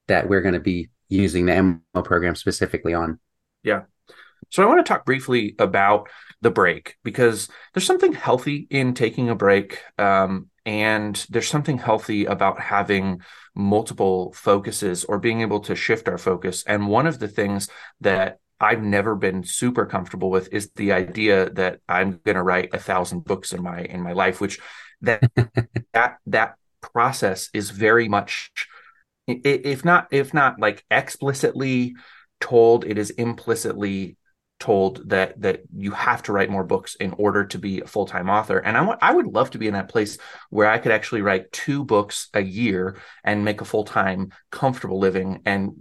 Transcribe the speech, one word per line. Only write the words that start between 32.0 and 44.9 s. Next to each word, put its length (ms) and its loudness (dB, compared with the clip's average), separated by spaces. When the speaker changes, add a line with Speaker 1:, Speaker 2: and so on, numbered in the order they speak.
Speaker 2:
told, 440 6
it 140 -4
is 120 -4
implicitly 1080 -4
told 480 0
that, 320 0
that 200 0
you 160 -6
have 280 -2
to 120 -8
write 180 0
more 140 -4
books 320 -4
in 160 -6
order 340 0
to 140 -10
be 200 -6
a 60 -14
full-time 420 -4
author. 300 0
And 180 -2
I 40 4
want, 200 -2
I 140 4
would 140 2
love 240 0
to 60 -12
be 100 -2
in 60 -2
that 140 -4
place 300 -2
where 180 4
I 100 2
could 120 0
actually 320 0
write 300 -2
two 320 -4
books 500 0
a 80 2
year 540 -2
and 220 0
make 160 -2
a 40 -10
full-time 680 -2
comfortable 480 -2